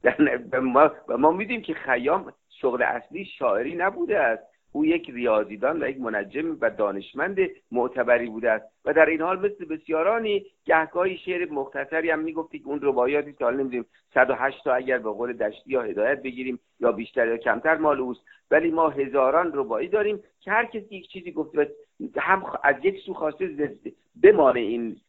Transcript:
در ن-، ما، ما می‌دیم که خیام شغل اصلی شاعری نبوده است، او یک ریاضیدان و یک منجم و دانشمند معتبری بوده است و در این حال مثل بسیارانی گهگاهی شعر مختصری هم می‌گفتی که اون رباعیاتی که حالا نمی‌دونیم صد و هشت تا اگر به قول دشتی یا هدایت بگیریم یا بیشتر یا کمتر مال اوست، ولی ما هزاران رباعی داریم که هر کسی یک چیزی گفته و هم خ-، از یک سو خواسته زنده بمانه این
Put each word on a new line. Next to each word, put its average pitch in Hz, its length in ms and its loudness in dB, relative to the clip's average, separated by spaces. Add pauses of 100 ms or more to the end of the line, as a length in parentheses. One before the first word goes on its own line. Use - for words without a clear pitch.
در - 180 2
ن-، 127 380 0
ما، 131 320 4 (280)
ما 151 120 6
می‌دیم 202 300 -4
که 160 120 -8
خیام 135 600 -2 (280)
شغل 123 200 0
اصلی 147 440 -4
شاعری 127 500 -2
نبوده 175 440 -2
است، 117 240 0 (320)
او 151 100 0
یک 165 240 0
ریاضیدان 120 760 0
و 127 60 -2
یک 135 100 -8
منجم 120 640 -4
و 113 80 2
دانشمند 107 680 -4 (340)
معتبری 120 580 2
بوده 110 220 0
است 107 140 0 (200)
و 143 80 0
در 156 120 8
این 156 160 0
حال 180 180 -2
مثل 202 260 -4
بسیارانی 196 800 -2 (200)
گهگاهی 175 520 2
شعر 175 340 -6
مختصری 143 580 -4
هم 156 100 0
می‌گفتی 160 400 -8
که - 80 -16
اون 143 160 -6
رباعیاتی 139 500 0
که 127 120 -6
حالا 120 120 0
نمی‌دونیم 123 280 -4 (280)
صد 127 160 4
و 127 60 2
هشت 131 280 -4
تا 135 100 0
اگر 127 240 0
به 110 120 -4
قول 117 240 -4
دشتی 110 380 -6
یا 127 100 0
هدایت 113 400 -2
بگیریم 127 380 -8 (200)
یا 120 120 2
بیشتر 113 360 -2
یا 117 100 -2
کمتر 120 380 0
مال 151 240 0
اوست، 123 220 -6 (300)
ولی 160 200 4
ما 160 180 2
هزاران 139 640 2
رباعی 123 340 -2
داریم 208 360 -2 (160)
که - 120 -8
هر 226 140 2
کسی 208 300 -12
یک 180 140 -16
چیزی 180 220 -12
گفته 151 280 -4
و 147 60 4 (520)
هم 185 260 0
خ-، - 200 -8
از 143 200 4
یک 196 120 2 (100)
سو 190 80 -10
خواسته 160 340 -6
زنده 143 460 -6 (300)
بمانه 156 360 8
این 113 380 -2 (120)